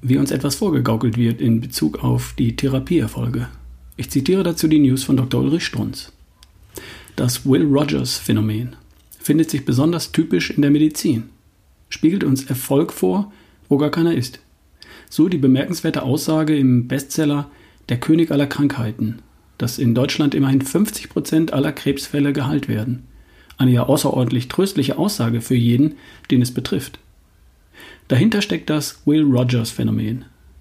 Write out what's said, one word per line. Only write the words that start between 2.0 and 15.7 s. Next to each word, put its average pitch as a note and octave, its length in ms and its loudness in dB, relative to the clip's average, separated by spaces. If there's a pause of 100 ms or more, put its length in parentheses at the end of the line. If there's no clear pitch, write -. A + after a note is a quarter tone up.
auf B2 340 -2
die A#2 160 0
Therapieerfolge. B2+ 920 -2 (480)
Ich B2 120 -10
zitiere E3+ 360 0
dazu E3 240 0
die D#3 100 4
News C3 240 4
von C#3 140 -2
Doktor B2 240 0
Ulrich C#3 260 0
Strunz. - 460 -6 (1040)
"Das B2 280 -2
Will C#3+ 200 4
Rogers-Phänomen B2 1120 0 (420)
findet D#3+ 320 0
sich C#3+ 140 -4
besonders D3 480 0
typisch E3+ 380 0
in C#3+ 120 0
der C#3+ 80 4
Medizin, D3 540 2 (640)
spiegelt F3+ 340 0
uns C3 220 0
Erfolg C#3+ 480 -2
vor, F#3 400 -2 (360)
wo C#3 100 4
gar D3 120 2
keiner E3 240 2
ist." B2 240 -4 (720)
So D#3+ 180 2
die F3 100 0
bemerkenswerte C#3 680 0